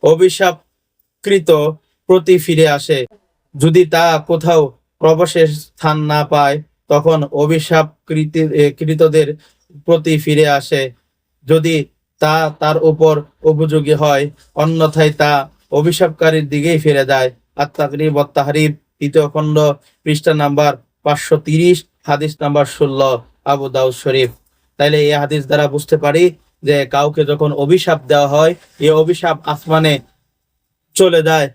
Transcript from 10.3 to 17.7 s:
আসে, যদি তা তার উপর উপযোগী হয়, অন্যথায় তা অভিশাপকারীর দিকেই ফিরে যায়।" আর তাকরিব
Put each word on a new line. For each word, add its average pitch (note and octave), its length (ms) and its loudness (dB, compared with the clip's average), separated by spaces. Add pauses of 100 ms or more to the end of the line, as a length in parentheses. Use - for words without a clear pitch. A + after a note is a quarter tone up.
আসে, C#3 420 -2 (540)
যদি D#3 400 0 (340)
তা D#3 400 -2
তার D#3 240 0
উপর D#3 380 2 (220)
উপযোগী D#3 500 0
হয়, D3 360 0 (260)
অন্যথায় D#3 580 0
তা D3 360 -2 (220)
অভিশাপকারীর D#3+ 800 0
দিকেই D3+ 300 -2
ফিরে C#3+ 260 0
যায়।" C3 260 0 (240)
আর C#3+ 100 -2
তাকরিব D3 500 -4